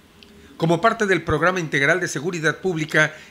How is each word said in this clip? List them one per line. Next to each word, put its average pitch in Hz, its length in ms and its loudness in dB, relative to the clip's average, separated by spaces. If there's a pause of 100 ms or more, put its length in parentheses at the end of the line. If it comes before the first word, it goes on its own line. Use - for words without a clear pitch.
(560)
Como 165 240 2
parte 220 260 2
del 185 160 2
Programa 165 380 0
Integral 156 400 0
de 175 80 -4
Seguridad 156 500 -2
Pública 156 560 0 (160)